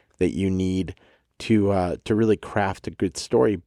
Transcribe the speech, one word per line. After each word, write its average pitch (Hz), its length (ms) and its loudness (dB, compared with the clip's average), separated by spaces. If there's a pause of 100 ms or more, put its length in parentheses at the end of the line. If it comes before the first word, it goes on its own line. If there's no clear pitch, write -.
(180)
that 90 160 0
you 95 160 -2
need 92 460 -2 (440)
to, 104 320 2
uh, 90 240 0 (100)
to 113 100 0
really 107 220 2
craft - 500 -4
a 95 40 -8
good 87 260 -4
story. 117 500 0